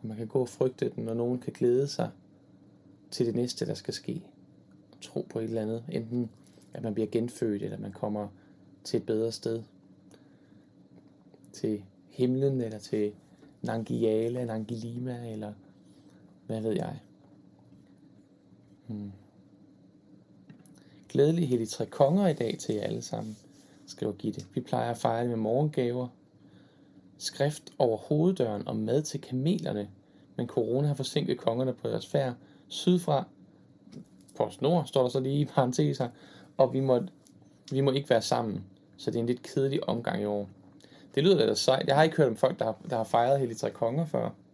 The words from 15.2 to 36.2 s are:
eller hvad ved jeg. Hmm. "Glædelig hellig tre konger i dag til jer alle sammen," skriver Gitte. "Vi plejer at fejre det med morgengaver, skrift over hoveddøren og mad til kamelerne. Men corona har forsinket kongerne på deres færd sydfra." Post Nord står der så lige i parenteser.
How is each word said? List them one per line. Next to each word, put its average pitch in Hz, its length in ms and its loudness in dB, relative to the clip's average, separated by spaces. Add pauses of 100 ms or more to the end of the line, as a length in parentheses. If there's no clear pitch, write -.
eller 107 200 -8 (960)
hvad 110 140 -4
ved 110 120 0
jeg. - 260 -2 (1900)
Hmm. 104 260 -10 (2000)
"Glædelig 151 400 4
hellig 113 200 2
tre - 180 -6
konger 175 420 4
i 156 40 4
dag 110 260 -2
til - 160 -4
jer 104 80 -2
alle 110 200 -4
sammen," 110 340 -8 (500)
skriver - 260 -6
Gitte. 104 320 -6 (100)
"Vi 131 60 0
plejer 120 300 -2
at 117 60 -2
fejre 117 240 2
det 123 100 0
med 117 60 0
morgengaver, 123 720 0 (1120)
skrift - 600 -2
over 117 180 4
hoveddøren 147 720 0
og 113 80 -2
mad 113 260 0
til 151 180 -6
kamelerne. 127 680 -2 (460)
Men 120 100 -2
corona 123 400 2
har 143 80 2
forsinket - 440 -2
kongerne 123 340 0
på - 160 -6
deres 110 180 -4
færd 131 280 0 (340)
sydfra." 175 600 2 (1080)
Post 110 260 -2
Nord 151 240 4
står 135 160 4
der 123 60 4
så 131 120 0
lige 135 200 0
i 147 40 4
parenteser. 135 640 2 (480)